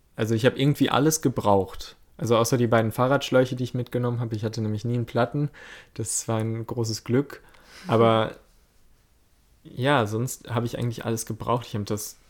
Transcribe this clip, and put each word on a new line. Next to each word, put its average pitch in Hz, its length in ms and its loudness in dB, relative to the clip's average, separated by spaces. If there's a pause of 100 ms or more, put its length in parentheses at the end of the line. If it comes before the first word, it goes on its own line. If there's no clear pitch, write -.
(160)
Also 113 180 0
ich 113 120 2
hab - 100 4
irgendwie 139 340 2
alles 151 320 2
gebraucht. 104 720 0 (200)
Also 113 200 2
außer 117 200 4
die 120 120 4
beiden 113 240 4
Fahrradschläuche, 131 640 2
die 123 80 -4
ich - 100 -10
mitgenommen 123 460 -2
hab. 117 120 -4
Ich 110 120 -4
hatte 110 160 -4
nämlich 107 240 -2
nie 120 100 -2
einen 120 120 -2
Platten. 143 440 -2 (440)
Das - 340 -6
war 113 100 0
ein 113 280 -4
großes 113 380 -4
Glück. 135 380 -2 (460)
Aber 113 480 4 (1300)
ja, 127 420 0
sonst 113 440 -6
hab 117 140 0
ich - 140 -6
eigentlich 117 260 -4
alles 113 220 -4
gebraucht. 113 400 -4
Ich - 80 -18
hab 104 120 -4
das, - 320 -8 (120)